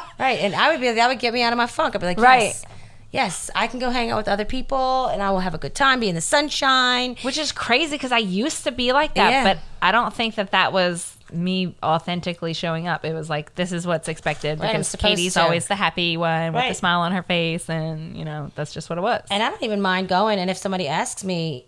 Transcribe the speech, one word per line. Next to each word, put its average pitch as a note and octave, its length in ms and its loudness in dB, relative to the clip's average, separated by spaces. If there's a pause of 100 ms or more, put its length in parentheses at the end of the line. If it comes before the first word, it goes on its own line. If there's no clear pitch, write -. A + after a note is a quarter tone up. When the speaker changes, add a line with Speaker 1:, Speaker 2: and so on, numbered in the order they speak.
(200)
Speaker 1:
Right. A#3+ 220 2
And F#3 120 0
I A3 180 4
would D#4+ 80 0
be, B3 120 0
that A#3 160 4
would B3+ 100 0
get A#3 160 -2
me B3 80 0
out A#3 100 2
of A#3+ 60 0
my A#3+ 80 2
funk. C#4 300 -2
I'd G3 40 -2
be F3 60 -4
like, F3+ 140 0
Speaker 2:
Right. B3 240 8
Speaker 1:
"Yes, - 220 -4 (440)
yes, - 460 -2
I G3 100 0
can A#3 140 -8
go B3 100 -2
hang A#3 220 0
out A3 60 0
with G#3+ 100 -2
other G3+ 180 0
people, C4 600 0
and B2+ 120 -2
I G3 120 0
will F#3+ 80 2
have F#3 160 -2
a - 20 -8
good - 160 -6
time, C4+ 260 4
be A3 100 0
in F3+ 40 0
the E3 80 -2
sunshine." B3+ 1040 2
Speaker 2:
Which C4 160 -2
is D4 120 -2
crazy, C#4+ 460 0
'cause B3+ 140 -4
I A#3 80 4
used G#3+ 460 0
to D4 60 0
be B3 220 0
like D4 220 2
that, G3 160 6
Speaker 1:
Yeah. C4 120 4
Speaker 2:
but F#3+ 140 4 (240)
I F3+ 100 4
don't A3 220 2
think A3+ 220 -2
that G3 160 -2
that E3+ 220 4
was F3 440 0 (160)
me F3+ 480 -2
authentically E3 720 -2
showing E3 340 -4
up. D#3+ 160 -2
It D#3+ 120 -4
was D#3+ 160 -6
like, D3+ 240 -6
"This F3+ 160 -2
is F3 160 -4
what's D#3+ 200 0
expected," D#3 520 -4
Speaker 1:
Right, E3+ 80 -2
I'm A3 60 0
Speaker 2:
because G#3 160 0
Speaker 1:
supposed G#3 260 2
Speaker 2:
Katie's F3+ 180 0
Speaker 1:
to. F3 80 4
Speaker 2:
always E3+ 240 2
the G3+ 100 0
happy E3+ 420 0
one E3 360 0
with A#3 80 0
the B3+ 60 0
Speaker 1:
Right. G#3 100 -4
Speaker 2:
smile F3 220 2
on F3 140 0
her F#3 100 -2
face, E3+ 440 -2
and, D#3+ 480 -6
you D#3+ 80 -10
know, D3+ 300 -8
that's D3+ 200 -6
just - 180 -10
what E3+ 80 -4
it - 20 -4
was. A3 300 0
Speaker 1:
And G3+ 100 0
I A#3+ 80 2
don't G4 140 -6
even G#3+ 180 0
mind F#3+ 260 2
going, G3+ 300 2
and F#3 140 0
if F#3 60 -4
somebody F#3 300 -4
asks F3+ 360 -2
me, E3 440 -4